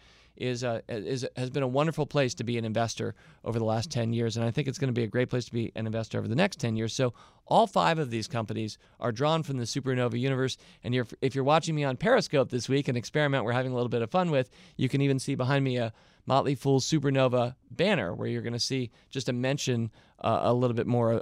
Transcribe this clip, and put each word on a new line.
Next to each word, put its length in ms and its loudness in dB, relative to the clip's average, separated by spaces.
is, 260 -4
uh, 240 -2
is, 480 -4
has 140 -4
been 140 -2
a 40 0
wonderful 380 0
place 300 0
to 80 -6
be 140 -2
an 60 -2
investor 520 -2
over 160 -2
the 60 0
last 260 0
ten 220 -2
years, 240 0
and 80 0
I 60 0
think 160 -2
it's 100 -4
gonna 140 0
be 120 0
a 40 -2
great 220 0
place 160 -2
to 60 -18
be 240 -2
an 120 -4
investor 320 -4
over 80 -4
the 80 -2
next 240 2
ten 160 -2
years. 180 -2
So 200 0
all 200 4
five 320 2
of 120 -2
these 160 -4
companies 500 -4
are 120 -2
drawn 320 0
from 140 -6
the 80 -4
Supernova 520 -2
universe, 400 0
and 100 -2
you're, 140 0
if 140 0
you're 80 0
watching 320 2
me 80 0
on 140 -2
Periscope 520 2
this 200 -4
week, 180 2
an 80 0
experiment 480 0
we're 80 0
having 220 0
a 20 -2
little 140 0
bit 140 0
of 80 -6
fun 200 2
with, 180 2
you 100 2
can 140 2
even 180 2
see 160 -4
behind 300 2
me 120 0
a 140 -2
Motley 300 2
Fool 240 4
Supernova 760 2
banner 420 0
where 160 -4
you're 120 -2
gonna 180 -4
see 300 -2
just 180 -6
a 60 0
mention, 580 0
uh, 200 2
a 100 4
little 220 2
bit 120 0
more 340 2